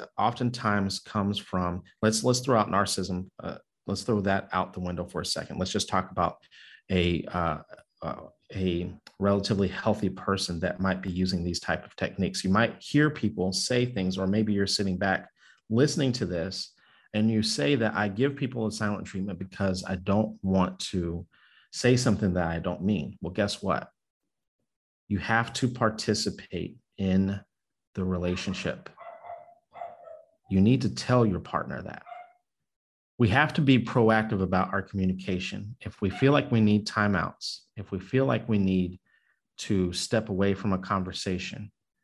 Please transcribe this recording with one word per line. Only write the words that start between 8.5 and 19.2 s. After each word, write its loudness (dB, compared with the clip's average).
a -2
relatively 2
healthy 0
person -2
that -2
might 0
be -4
using 0
these -4
type -4
of -20
techniques. -2
You 2
might 2
hear 2
people -2
say 0
things, -2
or -2
maybe 2
you're 2
sitting -2
back 0
listening 2
to -4
this -6
and 2
you 2
say 2
that, 0
"I 2
give 0
people -4
a -2
silent -4
treatment -6